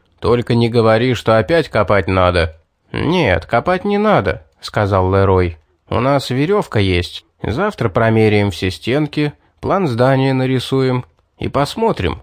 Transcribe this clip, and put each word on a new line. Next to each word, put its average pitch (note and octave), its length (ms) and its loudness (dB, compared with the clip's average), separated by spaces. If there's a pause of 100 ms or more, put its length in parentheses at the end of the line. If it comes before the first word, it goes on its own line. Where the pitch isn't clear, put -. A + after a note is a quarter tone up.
(200)
«Только A#2+ 360 0
не A#2 120 2
говори, A2+ 460 2
что A2+ 240 0
опять D#3+ 320 0
копать G2 380 0
надо». F2+ 500 0 (340)
«Нет, A2+ 540 0
копать F3+ 400 -2
не G3+ 120 0
надо», D#3+ 480 0 (140)
сказал G2 540 0
Лерой. F#2 440 2 (320)
«У - 100 -2
нас C3+ 300 0
веревка D#3 500 -2
есть. F2+ 460 -2 (160)
Завтра D#3 480 -2
промеряем A2 600 2
все F#2+ 180 -4
стенки, D3 640 -4 (260)
план F3 280 -2
здания C3 460 2
нарисуем C3 720 -2 (320)
и - 100 -6
посмотрим, C#3+ 760 -2